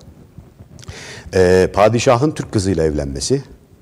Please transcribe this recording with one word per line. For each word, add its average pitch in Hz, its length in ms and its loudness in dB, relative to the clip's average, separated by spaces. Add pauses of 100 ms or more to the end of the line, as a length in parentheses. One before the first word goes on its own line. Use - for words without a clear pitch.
(1300)
E, 92 400 4
padişahın 120 580 2
Türk - 200 -10
kızıyla 92 320 -2
evlenmesi, 73 580 -2 (400)